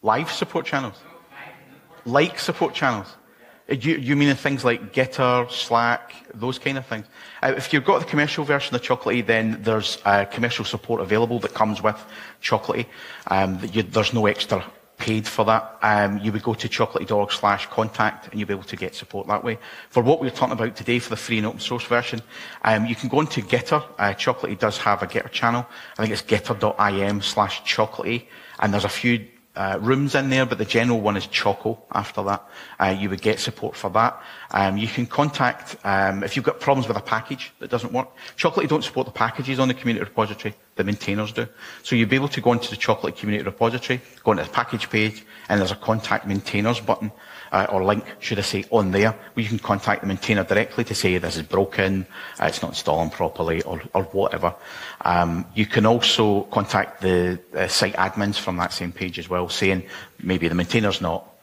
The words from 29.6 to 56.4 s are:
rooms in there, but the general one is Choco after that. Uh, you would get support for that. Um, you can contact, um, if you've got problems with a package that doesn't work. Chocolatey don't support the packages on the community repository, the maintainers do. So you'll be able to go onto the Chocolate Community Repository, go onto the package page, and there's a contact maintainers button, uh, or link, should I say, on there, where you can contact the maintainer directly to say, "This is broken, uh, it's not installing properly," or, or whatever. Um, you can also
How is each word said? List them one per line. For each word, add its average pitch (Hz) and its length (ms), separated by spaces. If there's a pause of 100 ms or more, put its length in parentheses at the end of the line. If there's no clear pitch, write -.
rooms 135 340
in 139 140
there, 131 160
but 117 120
the 113 80
general 117 360
one 101 160
is 92 100
Choco 107 500 (140)
after 104 320
that. 98 240 (320)
Uh, 95 180
you 101 120
would 95 120
get 107 180
support - 360
for 101 160
that. 110 300 (300)
Um, 98 260
you 110 100
can 123 180
contact, 143 800
um, 98 400
if 98 120
you've 131 100
got - 140
problems 131 280
with 107 100
a 104 40
package - 580
that - 100
doesn't 120 220
work. 131 180 (280)
Chocolatey 165 300
don't 151 160
support - 240
the - 40
packages 127 480
on 131 80
the 127 60
community 117 320
repository, 104 500 (200)
the 95 80
maintainers 101 480
do. 117 160 (360)
So - 120
you'll 113 140
be 131 60
able 139 140
to 135 120
go 120 100
onto 117 180
the 110 80
Chocolate - 400
Community 104 280
Repository, 120 560 (220)
go 113 80
onto 87 120
the 78 60
package - 400
page, 107 340 (260)
and 101 100
there's 95 120
a 95 40
contact - 520
maintainers 101 520
button, 107 320 (400)
uh, 98 180
or 95 140
link, 101 220 (140)
should 104 200
I 101 40
say, 98 280
on 101 200
there, 104 200 (220)
where 113 100
you 107 60
can 110 100
contact 101 420
the 98 60
maintainer 98 360
directly 107 420
to 101 100
say, 90 220
"This 85 180
is 80 80
broken, 95 640 (320)
uh, - 60
it's 80 160
not 80 100
installing 78 380
properly," 82 540
or, - 180 (120)
or 95 100
whatever. 87 520 (460)
Um, 85 520
you 107 120
can 107 200
also 110 580